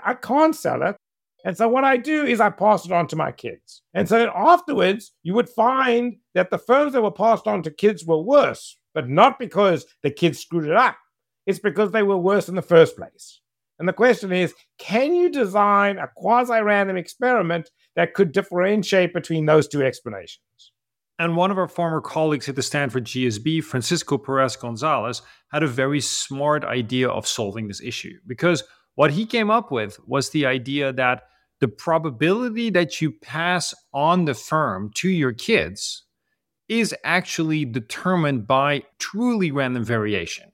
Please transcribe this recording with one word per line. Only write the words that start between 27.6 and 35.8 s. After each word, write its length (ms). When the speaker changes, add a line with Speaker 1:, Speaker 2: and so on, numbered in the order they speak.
Speaker 2:
this 120
issue, 460
because 380
what 160
he 140
came 240
up 200
with 360
was 240
the 160
idea 480
that 300
the 80
probability 1000
that 300
you 120
pass 640
on 320
the 100
firm 600
to 140
your 240
kids 720